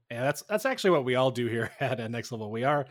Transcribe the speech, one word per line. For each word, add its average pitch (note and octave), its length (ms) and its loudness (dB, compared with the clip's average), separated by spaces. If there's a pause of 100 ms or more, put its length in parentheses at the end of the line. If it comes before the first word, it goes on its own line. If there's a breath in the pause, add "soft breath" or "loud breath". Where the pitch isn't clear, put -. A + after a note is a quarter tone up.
Yeah, A#2+ 140 -6
that's, C#3+ 200 -2
that's G#3+ 220 -2
actually A#3+ 260 2
what D3 120 4
we B2 120 2
all C3 140 4
do A#2+ 180 0
here A2+ 280 -2
<laughs> - 40 -10
at, B2+ 200 -2
at A2+ 100 -6
Next A#2 220 -6
Level. A2 180 -6
We A2+ 140 -4
are, C#3+ 280 2